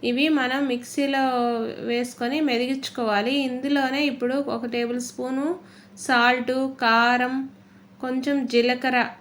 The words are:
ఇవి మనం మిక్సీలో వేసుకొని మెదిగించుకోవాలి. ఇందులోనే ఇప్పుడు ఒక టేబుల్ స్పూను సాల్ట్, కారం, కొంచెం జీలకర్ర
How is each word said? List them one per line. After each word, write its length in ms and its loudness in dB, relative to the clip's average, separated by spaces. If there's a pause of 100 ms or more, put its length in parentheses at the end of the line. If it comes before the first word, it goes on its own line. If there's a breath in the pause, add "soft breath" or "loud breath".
(100)
ఇవి 160 2 (140)
మనం 220 0 (100)
మిక్సీలో 520 -2 (680)
వేసుకొని 460 -2 (120)
మెదిగించుకోవాలి. 840 0 (140)
ఇందులోనే 540 0 (100)
ఇప్పుడు 260 -2 (200)
ఒక 80 -6 (100)
టేబుల్ 340 -2
స్పూను 380 -4 (600 loud breath)
సాల్ట్, 460 4 (300)
కారం, 520 4 (680 loud breath)
కొంచెం 340 0 (160)
జీలకర్ర 460 2 (220)